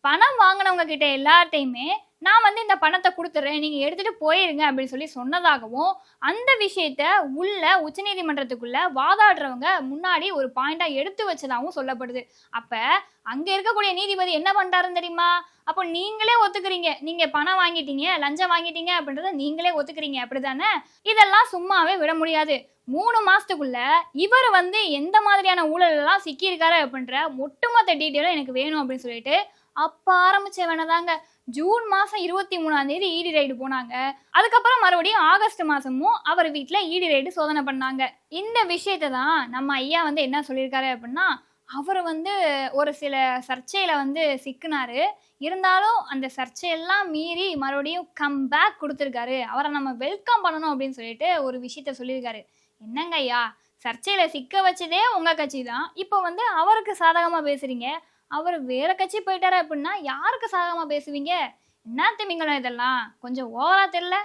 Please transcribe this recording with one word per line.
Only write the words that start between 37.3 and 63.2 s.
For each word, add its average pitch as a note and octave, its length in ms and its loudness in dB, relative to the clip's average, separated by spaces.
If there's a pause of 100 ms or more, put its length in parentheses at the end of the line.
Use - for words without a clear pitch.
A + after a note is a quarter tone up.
பண்ணாங்க. C4 460 -4 (200)
இந்த G#4+ 340 -2
விஷயத்தை E4+ 480 -2
தான் C4+ 380 0
நம்ம C4+ 260 -4
ஐயா C#4+ 280 0
வந்து D4+ 200 0
என்ன C4+ 180 0
சொல்லியிருக்காரு C4 540 -4
அப்படின்னா, B3 320 -4 (380)
அவர் E4+ 380 -4
வந்து E4 300 -4 (400)
ஒரு D4 220 0
சில C4+ 540 -2
சர்ச்சையில D#4+ 460 -2
வந்து C#4 500 0
சிக்கினாரு, C4+ 600 -4 (320)
இருந்தாலும் F#4+ 720 2
அந்த C4+ 280 -6
சர்ச்சையெல்லாம் F4 680 -4
மீறி E4+ 500 -4
மறுபடியும் C#4+ 580 -4
கம் C#4+ 340 -2
பேக் E4 320 2
கொடுத்திருக்காரு, C4 600 -6
அவரை B3 300 -4
நம்ம C#4 220 -4
வெல்கம் F#4+ 520 -2
பண்ணணும் D#4+ 280 -2
அப்படின்னு C4+ 280 -6
சொல்லிட்டு C#4 440 -2
ஒரு B3+ 160 -6
விஷயத்த C4+ 380 -10
சொல்லியிருக்காரு. B3 440 -8 (380)
என்னங்க A#3+ 360 -6
ஐயா, A#3+ 380 -2 (300)
சர்ச்சையில F4 420 0
சிக்க D#4+ 440 0
வச்சதே F4+ 300 -2 (160)
உங்க E4 180 2
கட்சி C#4+ 280 -4
தான், B3 320 -6
இப்போ F#4+ 260 -2
வந்து F4+ 260 -4
அவருக்கு G4 540 2
சாதகமா E4 440 2
பேசுறீங்க. C4 440 -4 (400)
அவர் D#4+ 320 -4
வேற C4 340 -2
கட்சி F#4+ 240 -4
போயிட்டாரு F#4 400 0
அப்படின்னா D#4 320 -4 (120)
யாருக்கு F#4 500 -4
சாதகமா F4 360 -2
பேசுவீங்க? D4 440 -6 (540)
என்ன D#4 320 0
திமிங்கலம் E4 380 -2
இதெல்லாம், A#3+ 640 -4